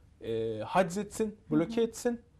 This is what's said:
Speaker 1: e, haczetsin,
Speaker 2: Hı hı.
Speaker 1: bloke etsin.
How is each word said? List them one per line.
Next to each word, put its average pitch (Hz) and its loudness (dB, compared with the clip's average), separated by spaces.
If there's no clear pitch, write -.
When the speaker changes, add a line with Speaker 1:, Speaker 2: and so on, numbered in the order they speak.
Speaker 1:
e, 113 -2
haczetsin, 196 0
Speaker 2:
Hı 151 2
hı. 151 6
Speaker 1:
bloke 226 2
etsin. 233 -2